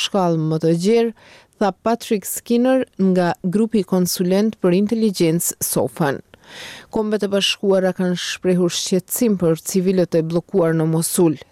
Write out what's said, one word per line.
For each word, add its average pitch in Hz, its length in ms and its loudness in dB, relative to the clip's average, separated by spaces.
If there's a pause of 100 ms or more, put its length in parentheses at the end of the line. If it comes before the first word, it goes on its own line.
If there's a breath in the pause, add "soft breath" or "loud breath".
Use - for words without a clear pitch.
shkallë 175 360 0 (120)
më 160 120 0
të 160 80 2 (140)
gjerë", 233 280 2 (460 loud breath)
tha 196 140 0
Patrick 226 540 -4
Skinner 254 580 0 (140)
nga 185 360 2 (100)
grupi 208 380 0
konsulent 185 800 0
për 180 120 2 (100)
inteligjencë 202 800 0
SOFAN. - 600 -2 (720 loud breath)
Kombet 214 320 -2
e 208 60 -2
Bashkuara 190 640 0
kanë 180 260 -2
shprehur 180 500 0
shqetësim 196 680 -2
për 165 160 2 (140)
civilët 185 500 0
e 160 40 2
bllokuar 165 520 0
në 160 120 0
Mosul. 160 520 0 (140)